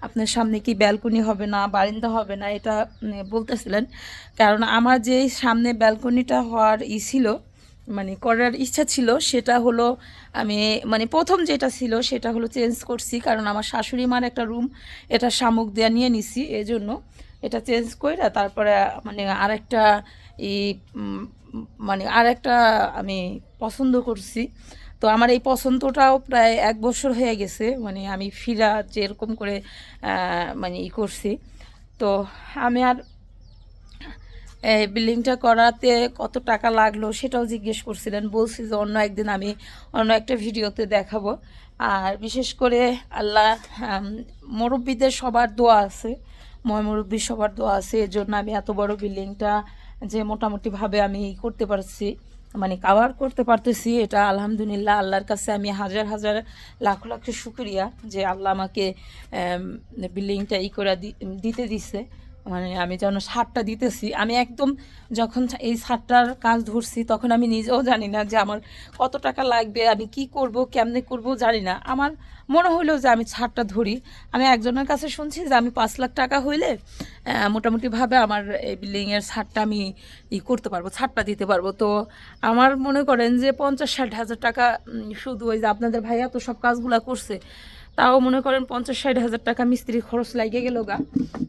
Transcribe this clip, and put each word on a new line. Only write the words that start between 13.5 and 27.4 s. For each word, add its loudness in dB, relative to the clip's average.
শাশুড়ি -2
মার 2
একটা -4
রুম, -4
এটা 2
শামুক 2
দেয়া 2
নিয়ে 2
নিছি, -2
এই -4
জন্য -4
এটা -4
চেঞ্জ -2
কইরা 0
তারপরে 0
মানে -6
আরেকটা 2
ই, -2
উম, -8
মানে -4
আরেকটা 4
আমি -6
পছন্দ 0
করছি। -6
তো 4
আমার 6
এই 6
পছন্দটাও 4
প্রায় 4
এক 0
বছর 0
হয়ে 0
গেছে, -4